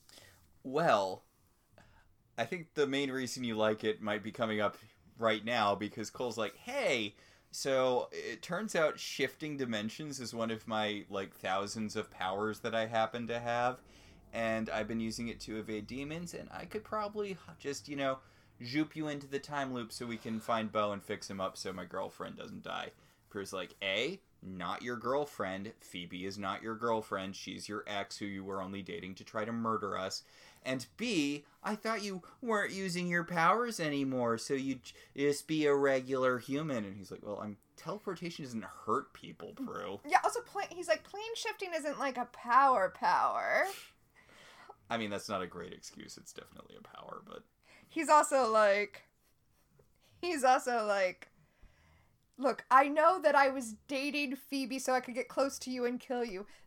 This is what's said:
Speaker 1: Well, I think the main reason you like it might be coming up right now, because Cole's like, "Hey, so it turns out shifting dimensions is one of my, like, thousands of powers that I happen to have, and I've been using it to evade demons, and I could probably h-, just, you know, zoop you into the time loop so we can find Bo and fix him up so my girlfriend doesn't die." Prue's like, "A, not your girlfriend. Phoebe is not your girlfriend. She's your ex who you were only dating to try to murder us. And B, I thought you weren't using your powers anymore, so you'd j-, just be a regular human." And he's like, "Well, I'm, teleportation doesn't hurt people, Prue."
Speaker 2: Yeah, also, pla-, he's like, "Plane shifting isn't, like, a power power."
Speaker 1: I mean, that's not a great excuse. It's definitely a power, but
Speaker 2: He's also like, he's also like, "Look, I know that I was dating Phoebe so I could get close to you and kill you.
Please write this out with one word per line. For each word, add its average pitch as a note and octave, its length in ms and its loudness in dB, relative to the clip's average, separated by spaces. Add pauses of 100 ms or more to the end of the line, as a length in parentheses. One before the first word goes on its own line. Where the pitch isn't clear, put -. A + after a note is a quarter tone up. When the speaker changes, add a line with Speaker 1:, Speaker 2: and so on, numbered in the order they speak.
(640)
Speaker 1:
Well, B2+ 640 4 (1120)
I A#2 60 0
think E3+ 300 -8
the D3 120 4
main C#3 240 0
reason B2+ 340 -4
you A2+ 100 0
like A2 300 4
it G#2+ 180 0
might G#2 200 0
be G#2+ 100 -8
coming A2 280 0
up G2+ 160 2 (420)
right A2 260 2
now, A2 300 4
because G2+ 360 -4
Cole's A#2+ 280 -2
like, G#2 180 -2
"Hey, E3 580 0 (360)
so C3 640 2
it E2+ 300 -8
turns G3+ 320 -4
out D#3 240 4
shifting D3 580 -4
dimensions B2+ 640 -2
is A#2 140 -8
one A2+ 160 0
of A2 160 -6
my, G#2+ 420 0
like, G2 260 -4
thousands G2+ 640 -2
of G#2+ 140 -2
powers G2+ 500 -2
that A2+ 140 -2
I A2+ 120 2
happen A2+ 420 0
to A#2 100 -2
have, A#2+ 420 0 (520)
and A2+ 380 0
I've G#2+ 180 -2
been A2+ 120 -2
using A2+ 280 -4
it F#2 120 -8
to A2 180 -6
evade G#2+ 280 -6
demons, D3 480 -8
and - 180 -12
I - 120 -10
could G#3+ 180 -8
probably G#3 500 -4
h-, F3 60 -10 (200)
just, C#3 300 -8
you D3 80 -8
know, C3+ 220 0 (460)
zoop D3+ 320 0
you D#3 120 -4
into C#3+ 180 -6
the C#3 120 -4
time C#3 360 -4
loop A#2 180 -6
so B2 140 -8
we A#2 100 -4
can A2+ 240 -4
find A2 320 0
Bo G#2 200 2
and G2 100 -6
fix - 280 -6
him G2 100 -6
up F#2+ 160 -2
so F#2+ 160 -6
my F#2 120 -8
girlfriend F#2+ 540 -6
doesn't - 260 -12
die." F2+ 260 -6 (380)
Prue's G2 240 -8
like, F#2 300 -6
"A, A#2 380 0 (220)
not F#2 400 -6
your B2 140 -4
girlfriend. A2+ 840 -2
Phoebe F2+ 460 -8
is G2 120 -6
not G2 240 -4
your A2+ 120 -6
girlfriend. G#2+ 600 -2
She's F#2+ 320 -10
your G#2 180 -6
ex G2+ 320 -4
who G#2 80 -6
you G2 180 -6
were G2 180 -6
only G2 200 -6
dating F#2 340 -10
to A2 80 -16
try G#2+ 200 -4
to A#2 80 -4
murder A2 460 -2
us. F#2+ 240 -4 (440)
And B2+ 200 -4 (100)
B, D3 480 0 (180)
I G#3+ 120 -2
thought A3 300 -4
you F#3+ 180 -6 (180)
weren't G#3 320 0
using F3+ 360 -2
your F3 160 2
powers F#3 560 4
anymore, C3 580 2
so C#3 160 -2
you'd C3 300 -2
j-, - 100 -16 (220)
just C#3+ 320 2
be D#3 180 4
a C#3+ 80 8
regular C3 640 4
human." C3+ 460 -2
And G2 120 -8
he's F#2+ 140 -14
like, - 160 -10
"Well, G#2 160 -4
I'm, G#2 140 -6 (200)
teleportation F3 680 -8
doesn't A#2 200 -6 (220)
hurt B2+ 280 0
people, - 400 -14
Prue." - 520 -6
Speaker 2:
Yeah, D4 160 6
also, A4 200 0
pla-, G4+ 280 -8
he's E4+ 180 -6
like, D#4 140 2
"Plane A4 320 -10
shifting G#4 400 -6
isn't, D4 240 -4
like, C4 200 -2
a B3 80 -4
power A#3+ 680 6
power." B2+ 680 2 (1200)
Speaker 1:
I A#2 80 -2
mean, A2 140 -2
that's G2+ 180 -6
not G2 140 -2
a F2+ 40 -4
great F2 260 -10
excuse. - 440 -16
It's - 160 -18
definitely - 460 -18
a - 180 -20
power, - 300 -12
but - 160 -14 (460)
Speaker 2:
He's D#4 200 -2
also C4+ 420 8
like, G#3 520 6 (1160)
he's E4+ 240 0
also B3+ 420 4
like, G3 420 2 (1080)
"Look, B3+ 320 2
I C#4 180 10
know D#4 320 6
that D4 160 6
I C#4 140 8
was B3 240 -4 (120)
dating C#4 500 -2
Phoebe C4+ 440 -4
so C4 140 2
I B3+ 60 4
could B3+ 140 -6
get G#3+ 140 -4
close C#4 320 0
to B3+ 100 -8
you B3 140 -2
and B3 160 -2
kill A#3+ 240 -2
you. F#3+ 220 -6 (200)